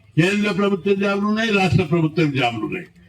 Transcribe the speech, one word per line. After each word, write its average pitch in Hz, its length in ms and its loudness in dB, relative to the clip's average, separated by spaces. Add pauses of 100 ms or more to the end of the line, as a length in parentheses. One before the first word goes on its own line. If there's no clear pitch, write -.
(220)
కేంద్ర 202 300 0
ప్రభుత్వ 196 420 0
జాబులు 202 320 0
ఉన్నాయి, 220 260 -2
రాష్ట్ర 185 320 2
ప్రభుత్వ 160 400 0
జాబులు 127 420 -2
ఉన్నాయి, 92 200 -10 (240)